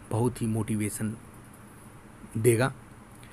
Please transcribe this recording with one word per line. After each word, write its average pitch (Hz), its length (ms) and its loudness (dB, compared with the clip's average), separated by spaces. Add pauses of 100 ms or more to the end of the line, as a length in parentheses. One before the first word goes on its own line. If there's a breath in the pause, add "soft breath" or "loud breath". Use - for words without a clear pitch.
(100)
बहुत 120 320 2
ही 117 40 2
मोटिवेशन 110 680 0 (1200)
देगा। 117 360 6 (600 loud breath)